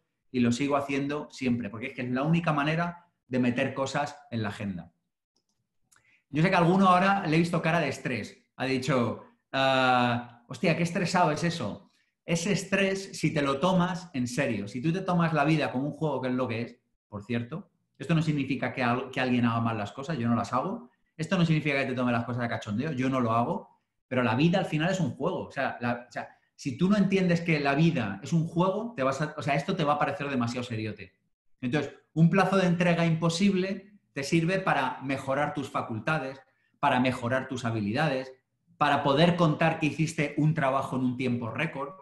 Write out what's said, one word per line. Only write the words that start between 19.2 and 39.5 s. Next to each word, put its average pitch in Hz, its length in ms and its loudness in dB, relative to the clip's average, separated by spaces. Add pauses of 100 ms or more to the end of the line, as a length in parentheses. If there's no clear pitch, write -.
haga 117 140 2
mal 113 200 0
las 101 120 -6
cosas, 139 260 -6
yo 117 120 -2
no 117 60 4
las 101 180 -2
hago. 165 380 -4 (260)
Esto 160 220 -2
no 170 60 6
significa 151 340 2
que 131 80 0
te 123 80 -2
tome 123 160 0
las 120 140 0
cosas 120 180 -4
de 117 60 -2
cachondeo, 113 420 -4
yo 131 180 0
no 131 100 0
lo 113 120 0
hago, 123 500 -2 (260)
pero 123 160 0
la 113 120 2
vida 170 240 4
al 175 60 -2
final 156 260 0
es 190 80 -2
un 127 120 0
juego. 143 360 -4
O - 40 -18
sea, 131 300 -4
la, 120 260 -4
o - 40 -20
sea, - 180 -10 (260)
si - 220 -8
tú 175 100 2
no 208 100 4
entiendes 185 440 2
que 156 180 0
la 139 140 0
vida 131 500 2
es 135 80 -6
un 165 160 2
juego, 196 480 0
te 135 80 -2
vas 135 180 0
a, 151 140 -4
o 147 60 -10
sea, 139 140 0
esto 180 200 -2
te 170 80 0
va 143 100 2
a 147 60 0
parecer 143 300 -2
demasiado 123 340 -2
seriote. 107 500 -8 (480)
Entonces, 131 320 -2 (200)
un 165 160 6
plazo 190 280 4
de 180 100 4
entrega 170 380 2
imposible 185 880 0 (200)
te 139 100 -6
sirve 170 360 2
para 139 420 0
mejorar 139 520 -2
tus 139 160 -6
facultades, 135 720 -4 (400)
para 131 200 4
mejorar 127 480 0
tus 127 180 -6
habilidades, 113 640 -2 (460)
para 143 260 2
poder 160 320 4
contar 160 440 2